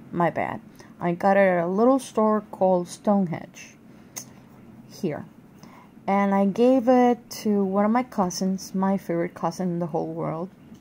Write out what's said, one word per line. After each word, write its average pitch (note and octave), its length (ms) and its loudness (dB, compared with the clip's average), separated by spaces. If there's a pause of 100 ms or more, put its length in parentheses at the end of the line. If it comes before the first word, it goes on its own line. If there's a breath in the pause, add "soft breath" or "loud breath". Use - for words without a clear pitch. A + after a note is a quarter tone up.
(100)
my E3+ 180 0
bad. A2 320 -6 (400 loud breath)
I F3 120 -2
got G3 240 2
it G3+ 40 4
at F3+ 240 2
a F3 40 -4
little A#3+ 320 2
store G#3+ 500 0
called F#3 380 0
Stonehenge - 880 -4 (1120 loud breath)
here. - 340 -6 (840 loud breath)
And G3 280 2
I G3 120 4
gave A#3+ 420 2
it B3 420 4 (120)
to G3+ 220 2
one G3 200 0
of G#3+ 80 2
my B3 100 0
cousins, F#3+ 720 -4
my G3 240 0
favorite F3 360 -4
cousin F#3 340 -4
in E3+ 100 -4
the F3 80 -4
whole D#3+ 260 -4
world. D#3+ 380 -6 (300)